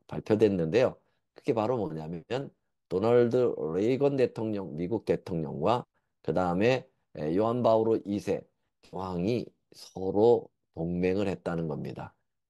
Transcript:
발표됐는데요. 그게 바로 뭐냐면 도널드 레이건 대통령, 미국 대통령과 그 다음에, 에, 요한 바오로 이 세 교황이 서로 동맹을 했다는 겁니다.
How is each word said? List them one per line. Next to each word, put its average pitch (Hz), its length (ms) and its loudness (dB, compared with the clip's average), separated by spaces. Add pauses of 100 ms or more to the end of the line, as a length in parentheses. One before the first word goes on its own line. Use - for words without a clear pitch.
발표됐는데요. 98 920 2 (380)
그게 - 200 -4
바로 113 240 0
뭐냐면 80 440 -8 (680)
도널드 120 680 2 (200)
레이건 131 420 0
대통령, 110 600 -2
미국 92 280 -4
대통령과 82 800 -2 (380)
그 - 120 -2
다음에, 98 520 0 (300)
에, 78 200 -4
요한 117 260 0
바오로 113 420 2
이 101 160 -4
세 - 220 -4 (420)
교황이 92 640 -4 (260)
서로 98 760 2 (260)
동맹을 90 540 0
했다는 85 400 -4
겁니다. 71 460 -10 (360)